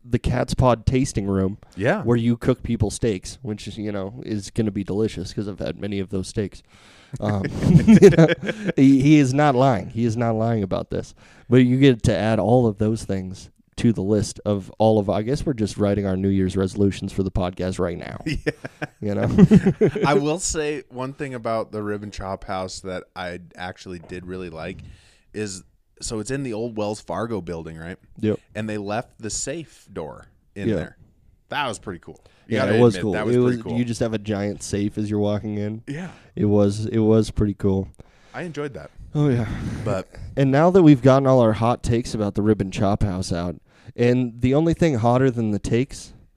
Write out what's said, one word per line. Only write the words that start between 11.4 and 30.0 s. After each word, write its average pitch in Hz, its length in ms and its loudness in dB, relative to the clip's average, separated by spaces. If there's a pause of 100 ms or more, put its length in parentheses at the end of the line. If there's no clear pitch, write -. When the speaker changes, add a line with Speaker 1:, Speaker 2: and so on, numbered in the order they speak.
Speaker 1:
But 123 80 6
you 127 200 6
get 131 260 4
to 110 120 2
add 107 240 0
all 117 280 4
of 104 100 -2
those 110 280 -2
things 95 440 -8 (280)
to 117 160 2
the 95 80 -4
list 101 420 -2
of 101 360 -4
all 110 200 4
of, 101 100 -2
I 98 120 0
guess 127 240 -4
we're 156 80 -2
just 107 240 -4
writing 101 280 0
our 95 120 -2
New 95 120 -2
Year's 95 280 0
resolutions 98 560 0
for 98 100 -2
the 95 80 -2
podcast 92 480 -4
right 87 180 -2
now. - 280 -14
Speaker 2:
<laughs> 139 100 -4 (640)
Yeah. 104 140 -6
Speaker 1:
You - 20 -4
know? 180 720 4 (120)
<laughs> - 40 0
Speaker 2:
I 143 100 2
will 151 240 0
say 151 500 -6
one 127 240 -10
thing 139 220 -12
about 113 360 -4
the 107 120 -6
Rib 104 200 -6
and 104 80 -12
Chop 95 340 -8
House 92 360 -8
that 90 220 -10 (120)
I 90 240 -10 (160)
actually 90 440 -14
did 90 260 -14
really 90 240 -12
like 82 300 -12 (540)
is, 101 300 -10 (380)
so 113 180 -8
it's 107 120 -8
in 139 120 -6
the 120 100 -8
old 113 240 -8
Wells 107 220 -4
Fargo 104 420 -6
building, 82 360 -10
right? 85 200 -12 (220)
Speaker 1:
Yep. 107 200 0 (160)
Speaker 2:
And 110 120 -8
they 107 120 -6
left 104 420 -8
the 107 80 -10
safe - 640 -10
door 73 340 -12 (280)